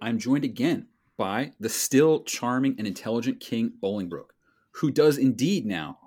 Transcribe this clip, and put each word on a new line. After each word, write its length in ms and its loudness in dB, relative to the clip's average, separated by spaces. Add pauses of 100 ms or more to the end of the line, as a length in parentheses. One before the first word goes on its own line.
I'm 160 -2
joined 240 0
again 460 -2 (280)
by 440 -2
the 80 -4
still 560 4
charming 540 -2
and 60 -6
intelligent 540 -4
King 420 -4
Bolingbroke, 540 -6 (380)
who 180 0
does 260 6
indeed 500 2
now, 400 -6